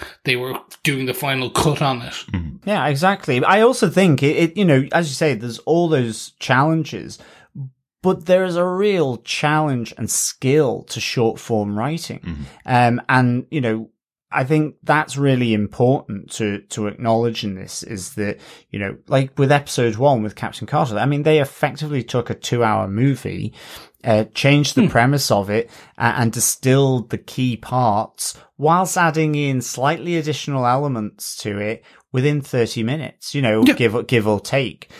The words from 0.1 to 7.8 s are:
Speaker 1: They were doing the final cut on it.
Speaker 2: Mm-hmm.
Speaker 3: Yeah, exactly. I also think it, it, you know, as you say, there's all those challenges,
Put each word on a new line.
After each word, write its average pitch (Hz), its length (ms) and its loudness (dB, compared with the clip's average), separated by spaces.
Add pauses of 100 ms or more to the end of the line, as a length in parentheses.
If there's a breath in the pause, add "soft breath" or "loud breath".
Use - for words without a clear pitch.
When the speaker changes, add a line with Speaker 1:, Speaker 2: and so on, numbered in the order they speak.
Speaker 1:
They 127 100 2
were 127 240 -4 (240)
doing 135 220 -2
the 123 80 -2
final 131 360 -4
cut 139 320 0
on 131 200 -2
it. 123 120 -12 (180)
Speaker 2:
Mm-hmm. 82 380 -6
Speaker 3:
Yeah, 185 180 0
exactly. 151 560 0
I 202 180 4
also 233 280 4
think 175 320 4
it, 139 160 2
it, 165 200 2
you 202 80 2
know, 139 260 4
as 165 180 0
you 131 60 -8
say, 156 180 0
there's 117 260 -8
all 170 280 2
those 123 520 -2
challenges, 139 800 0 (840 loud breath)